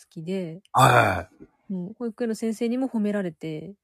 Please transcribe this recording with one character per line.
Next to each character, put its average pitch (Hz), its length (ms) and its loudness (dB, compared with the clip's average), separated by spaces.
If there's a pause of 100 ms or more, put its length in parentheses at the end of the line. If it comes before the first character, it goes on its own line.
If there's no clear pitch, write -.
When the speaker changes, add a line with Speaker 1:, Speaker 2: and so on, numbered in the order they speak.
(100)
Speaker 1:
き 160 140 -12
で、 180 360 -6 (120)
Speaker 2:
は 135 180 8
い 123 40 6
は 120 80 8
い 110 40 4 (100)
は 85 60 -4
い。 - 60 -16 (420)
Speaker 1:
う 190 60 -4 (140)
ん、 226 40 -14
保 240 140 -8
育 226 160 -8
園 233 60 -2
の 220 40 -4
先 226 200 -4
生 233 140 -2
に 240 80 -2
も 262 120 -2
褒 233 100 -4
め 208 140 0
ら 208 100 -2
れ 180 80 -4
て、 160 540 -10